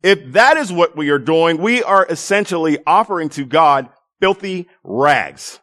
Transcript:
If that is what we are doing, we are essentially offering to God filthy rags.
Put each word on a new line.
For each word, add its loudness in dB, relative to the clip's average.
If 0
that 4
is -6
what -2
we -2
are 2
doing, 0
we -2
are 2
essentially -2
offering 0
to -10
God 2
filthy -4
rags. -2